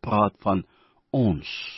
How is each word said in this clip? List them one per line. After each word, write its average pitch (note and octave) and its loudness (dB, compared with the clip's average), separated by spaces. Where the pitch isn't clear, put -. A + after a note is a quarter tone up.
praat G#2 2
van F#2+ 0
ons. G2 0